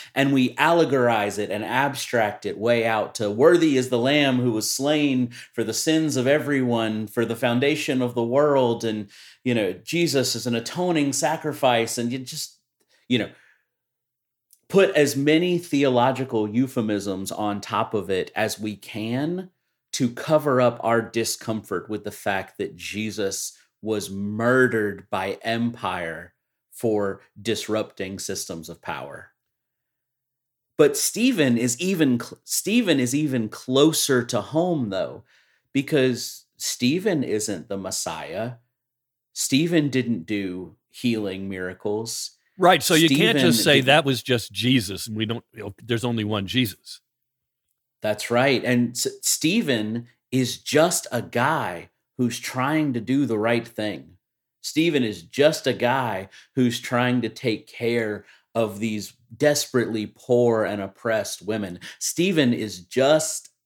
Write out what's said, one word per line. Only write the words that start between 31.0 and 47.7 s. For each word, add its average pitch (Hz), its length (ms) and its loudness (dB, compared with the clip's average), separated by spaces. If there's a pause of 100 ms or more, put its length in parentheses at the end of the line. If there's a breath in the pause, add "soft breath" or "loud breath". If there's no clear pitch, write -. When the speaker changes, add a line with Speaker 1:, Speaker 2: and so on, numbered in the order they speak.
Speaker 1:
is 120 240 0
even 160 360 2
cl-, - 280 -12
Stephen 196 520 0
is 123 160 0
even 131 360 0
closer 139 720 2
to 120 160 -2
home, 151 500 -2
though, 92 360 -6 (480)
because 135 720 0 (100)
Stephen 160 720 0
isn't 104 420 -4
the 98 100 -6
Messiah. 92 760 -6 (800)
Stephen 156 560 2
didn't 117 340 0
do 92 540 -6 (120)
healing 98 600 -4
miracles. 98 880 -8 (200)
Speaker 2:
Right, 175 260 6
so 180 100 2
you 165 140 6
can't 143 320 4
Speaker 1:
Stephen - 120 6
Speaker 2:
just 110 120 4
say 147 120 6
Speaker 1:
didn't 135 120 4
Speaker 2:
that 147 180 6
was 131 160 0
just 123 300 -2
Jesus 104 560 0
and 107 100 -8
we 110 80 -2
don't, 113 260 -6
you 107 120 -14
know, 104 180 -10
there's 117 240 -2
only 117 180 -2
one 104 220 -2
Jesus. 104 560 -4 (1000)